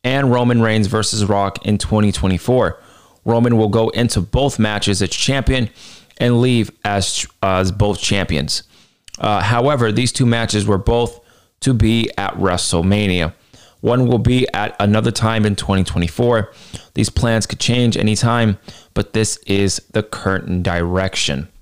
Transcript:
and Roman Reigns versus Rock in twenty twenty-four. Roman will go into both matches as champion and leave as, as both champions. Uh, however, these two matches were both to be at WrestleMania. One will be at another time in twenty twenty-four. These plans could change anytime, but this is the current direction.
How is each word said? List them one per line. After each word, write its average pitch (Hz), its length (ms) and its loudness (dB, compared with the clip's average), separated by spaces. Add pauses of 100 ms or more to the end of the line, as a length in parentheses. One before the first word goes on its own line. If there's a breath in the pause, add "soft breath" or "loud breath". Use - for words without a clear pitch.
and 131 260 2
Roman 120 300 2
Reigns 110 260 2
versus 107 360 -2
Rock 101 420 0
in 104 120 0
twenty 107 340 0
twenty-four. 95 640 0 (480 loud breath)
Roman 117 320 2
will 110 120 2
go 113 200 2
into 117 300 0
both 131 400 0
matches 104 420 0
as 95 80 -2
champion 131 600 0 (480 loud breath)
and 120 240 2
leave 120 300 2 (120)
as, 101 420 -2 (160)
as 95 300 0
both 101 300 -2
champions. 85 640 -2 (540 soft breath)
Uh, 104 240 -2
however, 120 520 0
these 127 180 0
two 131 140 0
matches 113 400 0
were 101 120 2
both 117 440 0 (400 soft breath)
to 135 120 2
be 113 440 2
at 98 160 -4
WrestleMania. 90 1000 0 (460 soft breath)
One 120 280 2
will 123 120 2
be 123 340 2
at 104 240 -4
another 104 340 2
time 110 340 0
in 101 100 0
twenty 95 300 0
twenty-four. 110 640 0 (440 loud breath)
These 110 140 0
plans 113 360 0
could - 160 -10
change 120 340 2
anytime, 110 640 2 (360 loud breath)
but - 200 -4
this 110 240 -2 (100)
is 98 340 0 (120)
the 107 100 0
current 90 600 -4
direction. 87 840 -2 (140)